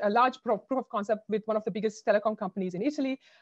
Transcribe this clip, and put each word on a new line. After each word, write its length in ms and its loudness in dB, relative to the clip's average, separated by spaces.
a 80 2
large 320 4
pro-, 160 0
proof 220 -2
of 80 -6
concept 400 -2
with 180 -2
one 100 0
of 80 -2
the 60 -4
biggest 340 -4
telecom 340 2
companies 360 -6
in 80 -4
Italy. 360 -2